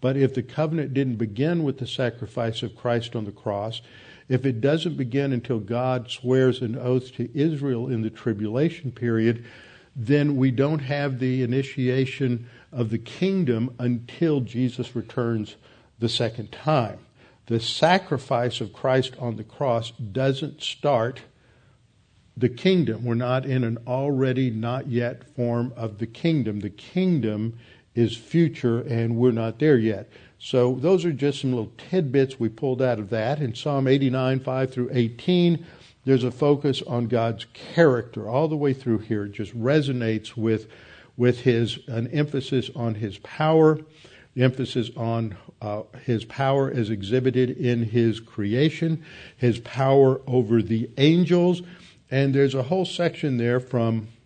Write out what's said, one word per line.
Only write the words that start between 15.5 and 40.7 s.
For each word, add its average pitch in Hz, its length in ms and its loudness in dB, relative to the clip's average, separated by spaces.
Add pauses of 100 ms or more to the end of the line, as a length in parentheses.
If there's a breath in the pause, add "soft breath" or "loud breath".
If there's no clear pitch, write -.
the 117 100 0
second 113 420 -4
time. 123 480 0 (480 soft breath)
The 117 140 0
sacrifice 131 1000 0
of 107 100 -10
Christ 131 460 0
on 117 180 -6
the 113 80 -10
cross 117 460 -4
doesn't 135 720 -4
start 131 580 -2 (1120 soft breath)
the 123 140 -2
kingdom. 123 560 0
We're 120 100 -2
not 127 300 -2
in 131 200 -2
an 113 120 -4 (100)
already 131 640 0
not 117 360 -6
yet 120 500 -4
form 120 400 -2
of 110 220 -8
the 113 80 -6
kingdom. 113 540 -2
The 101 100 -6
kingdom 117 880 -2 (360 loud breath)
is 113 220 2
future, 131 640 0
and 117 360 -2
we're 123 160 4
not 113 260 -2
there 151 180 6
yet. 107 320 0 (300 loud breath)
So 127 380 2
those 165 280 2
are 170 80 0
just 139 300 -2
some 135 80 0
little 117 260 -4
tidbits 139 640 0
we 117 80 0
pulled 127 320 -2
out 123 180 2
of 104 120 -6
that. 120 300 -2
In 120 140 -4
Psalm 139 320 -2
eighty-nine, 131 540 2
five 131 320 -2
through 123 200 -4
eighteen, 156 760 2 (380 loud breath)
there's 131 200 4
a 127 60 0
focus 143 520 0
on 120 240 -4
God's 113 460 -2
character 123 760 2
all 139 200 0
the 156 80 -2
way 143 160 0
through 123 260 0
here. 104 280 -4
It 104 60 -12
just 104 240 -10
resonates 123 800 0
with, 110 320 0 (480 loud breath)